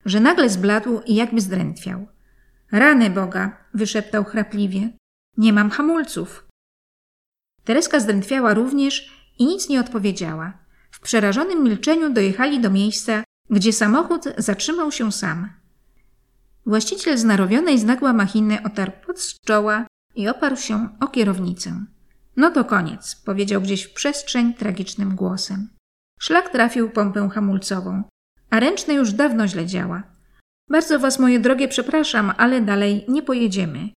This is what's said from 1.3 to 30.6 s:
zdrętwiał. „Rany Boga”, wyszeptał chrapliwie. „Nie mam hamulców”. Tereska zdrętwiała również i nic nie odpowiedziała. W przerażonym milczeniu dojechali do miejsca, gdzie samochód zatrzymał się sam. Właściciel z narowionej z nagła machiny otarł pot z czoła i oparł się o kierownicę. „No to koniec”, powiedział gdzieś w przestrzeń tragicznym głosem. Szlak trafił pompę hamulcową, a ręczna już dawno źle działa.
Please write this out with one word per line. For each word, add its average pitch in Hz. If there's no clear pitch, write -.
zdrętwiał. 185
„Rany 240
Boga”, 185
wyszeptał 208
chrapliwie. 202
„Nie 220
mam 208
hamulców”. 294
Tereska 294
zdrętwiała 214
również 277
i 240
nic 370
nie 269
odpowiedziała. 185
W -
przerażonym 254
milczeniu 302
dojechali 247
do 214
miejsca, 214
gdzie 214
samochód 294
zatrzymał 302
się 220
sam. 175
Właściciel 247
z 226
narowionej 226
z 214
nagła 247
machiny 214
otarł 202
pot 349
z -
czoła 214
i 208
oparł 269
się 220
o 269
kierownicę. 185
„No 302
to 302
koniec”, -
powiedział 196
gdzieś 190
w -
przestrzeń 240
tragicznym 196
głosem. 190
Szlak 339
trafił 233
pompę 202
hamulcową, 190
a 226
ręczna 311
już 247
dawno 226
źle 170
działa. 180